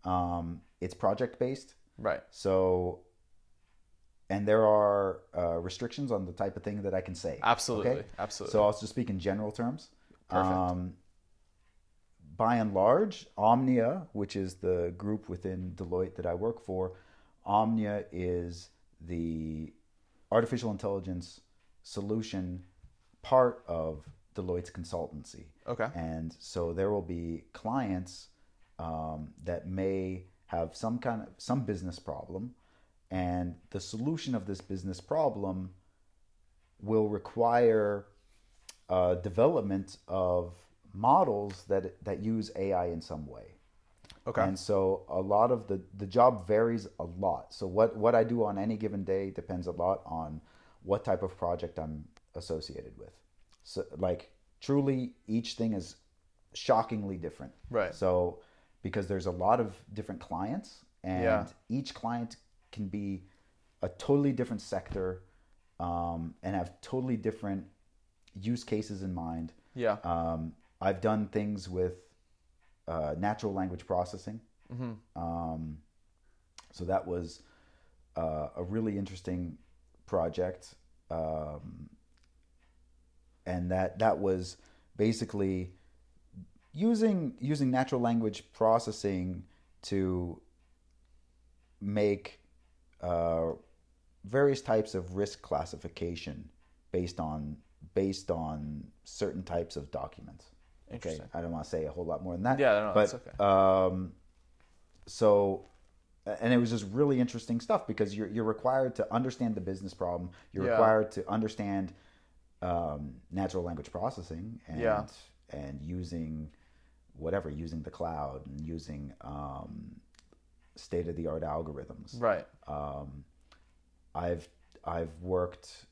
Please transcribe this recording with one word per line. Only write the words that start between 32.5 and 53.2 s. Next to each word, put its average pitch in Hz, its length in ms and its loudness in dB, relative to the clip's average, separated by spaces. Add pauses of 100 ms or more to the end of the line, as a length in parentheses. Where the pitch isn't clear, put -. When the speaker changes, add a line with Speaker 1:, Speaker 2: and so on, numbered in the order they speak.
Speaker 1:
and 90 440 -2 (160)
the 98 100 -4
solution 139 520 -4
of 101 120 -2
this 95 160 -6
business 92 400 -6
problem 101 680 0 (1080)
will 107 300 4
require, 110 960 4 (840)
uh, 90 260 6
development 101 840 2 (100)
of 90 460 2 (400)
models 104 760 2
that, 95 360 0
that 98 200 -6
use 110 320 -2
A 98 180 0
I 90 140 2
in 85 140 -4
some 78 260 -8
way. 58 280 -16 (720)
Speaker 2:
Okay. 117 160 0
Speaker 1:
And 95 140 0
so 95 520 2
a 80 100 -2
lot 104 320 6
of 113 160 0
the, 98 140 -2 (160)
the 101 80 -6
job 117 420 6
varies 110 400 4 (120)
a - 40 -4
lot. 87 500 -2
So 101 140 -6
what, 110 300 4
what 110 180 6
I 113 80 8
do 117 220 2
on 101 120 -2
any 107 200 0
given 101 260 -2
day 95 260 0
depends 87 380 -6
a 87 40 -4
lot 87 340 0
on 78 340 -6 (440)
what 98 200 0
type - 200 2
of 92 140 -6
project 85 420 -4
I'm 78 260 -8 (300)
associated - 600 -8
with. - 140 -18 (520)